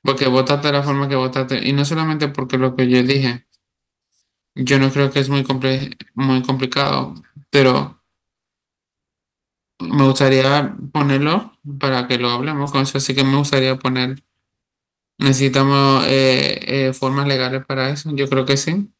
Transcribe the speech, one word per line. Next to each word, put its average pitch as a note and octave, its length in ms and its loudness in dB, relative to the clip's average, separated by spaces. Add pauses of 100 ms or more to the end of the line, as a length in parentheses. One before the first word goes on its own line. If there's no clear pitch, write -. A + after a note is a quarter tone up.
porque C3+ 280 0
votaste C#3+ 440 2
la C#3+ 100 2
forma C#3 260 -2
que C#3 80 -2
votaste, B2+ 520 -2
y C#3 40 0
no C#3 120 2
solamente D#3 440 -2
porque C3+ 280 -6
lo B2+ 180 0
que C3 140 2
yo B2+ 140 4
dije, B2+ 440 -2 (1080)
yo C3+ 240 0
no C3+ 140 2
creo C#3 180 0
que C#3+ 80 -2
es C3+ 100 -2
muy C#3 140 0
comple-, C3 540 -4 (180)
muy C3 280 0
complicado, C3+ 720 -2 (360)
pero C#3 500 2 (1800)
me A2 260 2
gustaría C3+ 720 2 (160)
ponerlo D3 640 0 (220)
para B2+ 260 -2
que B2 120 0
lo B2 120 -2
hablemos C#3 400 -4
con C#3 120 0
eso, C#3 160 -2
así C3+ 160 -4
que C#3 100 2
me C3+ 120 2
gustaría C3+ 400 0
poner, B2+ 460 -4 (960)
¿necesitamos, C3+ 880 2
eh, C3 840 0
eh, C3 40 -2
formas C3+ 340 -2
legales C3 400 -2
para C3+ 240 -4
eso? D3 240 -8
Yo C#3 140 -2
creo C3+ 160 0
que C#3 120 0
sí. F3+ 320 -4 (120)